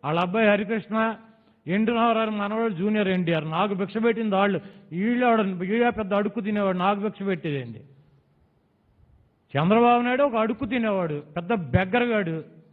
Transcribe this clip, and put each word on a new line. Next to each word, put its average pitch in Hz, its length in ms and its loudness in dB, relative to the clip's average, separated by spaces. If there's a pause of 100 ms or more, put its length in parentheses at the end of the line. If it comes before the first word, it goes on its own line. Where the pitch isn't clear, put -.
వాళ్ళ 156 140 0
అబ్బాయి 202 300 2
హరికృష్ణ, 214 640 -2 (520)
ఎన్టీ 208 240 0
రామారావు 226 380 2
మనవడు 214 440 -2
జూనియర్ 208 340 0
ఎన్టీఆర్. 170 420 0
నాకు 190 240 0
భిక్ష 190 200 -6 (100)
పెట్టింది 226 320 0
వాళ్ళు. 196 240 2 (320)
వీళ్ళు 233 340 0
ఎవడ-, 214 320 2
వీళ్ళే 220 320 0
పెద్ద 214 240 -4
అడుక్కు 202 260 0
తినేవాడు, 196 380 0
నాకు 196 220 0
భిక్ష 202 280 -6
పెట్టేదేంటి? 143 540 -6 (1700)
చంద్రబాబు 233 480 4
నాయుడు 254 220 2
ఒక 262 120 0
అడుక్కు 220 300 0
తినేవాడు, 196 580 -2 (120)
పెద్ద 175 180 -2
బెగ్గరగాడు. 185 920 0 (300)